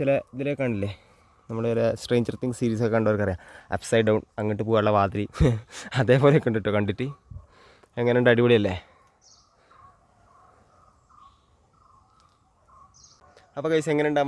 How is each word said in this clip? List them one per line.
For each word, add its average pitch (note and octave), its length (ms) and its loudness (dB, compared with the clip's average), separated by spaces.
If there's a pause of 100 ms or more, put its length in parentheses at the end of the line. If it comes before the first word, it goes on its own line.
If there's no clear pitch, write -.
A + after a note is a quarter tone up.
ചില C#3 80 0 (240)
ഇതിലൊക്കെ C#3 280 -6
കാണില്ലേ, G2+ 300 -4 (580)
നമ്മൾ A2+ 140 -6 (100)
ഒരു A#2 100 0 (180)
Stranger A#2+ 380 0
Things B2+ 200 -6
സീരീസൊക്കെ A2+ 360 0
കണ്ടവർക്കറിയാം, G#2 440 0 (360)
അപ്സൈഡ് A2+ 320 0
ഡൗൺ, G#2+ 140 2 (180)
അങ്ങോട്ട് G#2+ 280 -4
പോകാനുള്ള G#2+ 300 2
വാതിൽ, G2 240 0 (120)
<laughs> - 680 -2
അതേപോലെയൊക്കെ C3 500 4
ഉണ്ട് A2 140 -2
ട്ടോ G#2+ 140 -2
കണ്ടിട്ട്. G#2 280 -2 (920)
എങ്ങനെയുണ്ട്, A#2+ 320 4
അടിപൊളിയല്ലേ? A2+ 420 4 (4000)
അപ്പോൾ C#3+ 160 -6
ഗൈസ്, D#3 200 0
എങ്ങനെയുണ്ട് D3 280 0
ആ C#3+ 80 0